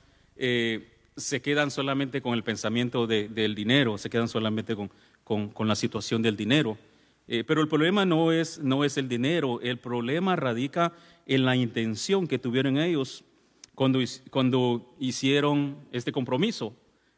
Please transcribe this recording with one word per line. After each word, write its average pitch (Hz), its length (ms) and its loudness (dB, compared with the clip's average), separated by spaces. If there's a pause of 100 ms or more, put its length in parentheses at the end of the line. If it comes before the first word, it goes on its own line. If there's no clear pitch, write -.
(340)
eh, 117 640 -2 (200)
se - 240 -4
quedan 143 300 0
solamente 135 500 -2
con 120 140 -2
el 113 80 -2
pensamiento 117 640 -2
de, 107 220 0
del 107 260 -2
dinero, 110 440 2
se 107 120 -8
quedan 117 180 0
solamente 107 460 -2
con, 101 160 -6 (340)
con, 104 260 -2
con 110 180 -2
la 107 80 2
situación 113 460 -2
del 110 140 2
dinero. 110 420 0 (500)
Eh, 117 160 -2
pero 160 160 2
el 156 80 2
problema 165 360 2
no 165 280 4
es, 160 260 0
no 139 260 2
es 143 120 0
el 135 120 -2
dinero, 127 520 0
el 123 180 -4
problema 135 580 0
radica 139 560 0 (340)
en 135 180 4
la 127 120 4
intención 120 720 0
que 131 120 -2
tuvieron 131 400 0
ellos 156 460 -2 (500)
cuando 131 260 4
his-, 120 300 -4
cuando 123 680 0
hicieron 143 800 0 (160)
este 127 200 -4
compromiso 131 600 -2 (440)